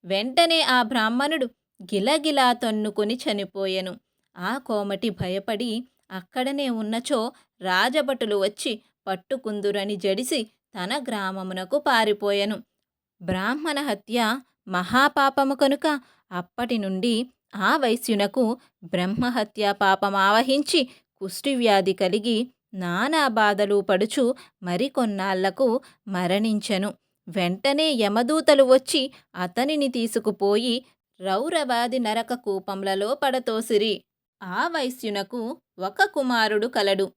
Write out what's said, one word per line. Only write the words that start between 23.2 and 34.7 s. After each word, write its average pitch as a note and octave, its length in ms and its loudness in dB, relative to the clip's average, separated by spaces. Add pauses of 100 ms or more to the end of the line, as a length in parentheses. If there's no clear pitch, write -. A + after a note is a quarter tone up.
బాధలు G#3 540 2
పడుచు G#3+ 540 0 (280)
మరికొన్నాళ్లకు G3 1160 0 (260)
మరణించెను. G3+ 840 -2 (340)
వెంటనే G#3+ 640 0
యమదూతలు B3+ 720 4
వచ్చి C4 480 4 (240)
అతనిని C4 520 -2
తీసుకుపోయి A3+ 1000 0 (360)
రౌరవాది B3 800 -2
నరక A3+ 340 -2
కూపంలలో G3 840 -2
పడతోసిరి. A3+ 880 0 (400)
ఆ G3 240 -4
వైశ్యునకు B3 920 -6 (220)